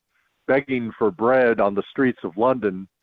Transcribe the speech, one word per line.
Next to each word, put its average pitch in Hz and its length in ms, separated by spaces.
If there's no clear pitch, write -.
begging 131 460
for 110 180
bread 117 500
on 101 160
the 98 140
streets 131 340
of 87 140
London 104 500